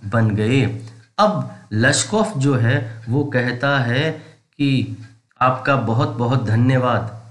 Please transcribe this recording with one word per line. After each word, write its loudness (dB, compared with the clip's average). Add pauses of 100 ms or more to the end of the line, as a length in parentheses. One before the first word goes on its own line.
(100)
बन 2
गए।" 2 (560)
अब 0 (220)
लश्कोफ 0
जो 2
है, 0
वो 0
कहता 0
है 0 (420)
कि 0 (440)
"आपका 2
बहुत 0
बहुत 0
धन्यवाद। 0 (100)